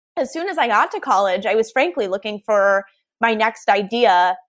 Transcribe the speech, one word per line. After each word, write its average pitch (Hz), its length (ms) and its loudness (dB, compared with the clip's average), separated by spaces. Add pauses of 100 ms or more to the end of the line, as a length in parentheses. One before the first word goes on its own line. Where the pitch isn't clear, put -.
(180)
as 262 160 -4
soon 339 160 -6
as 339 80 -6
I 269 100 0
got 226 240 2
to 427 80 -8
college, 196 460 0
I 202 80 0
was 220 160 0
frankly 269 380 -2
looking 208 360 -6
for 196 420 2 (340)
my 226 160 2
next 220 340 -2
idea 196 640 2 (140)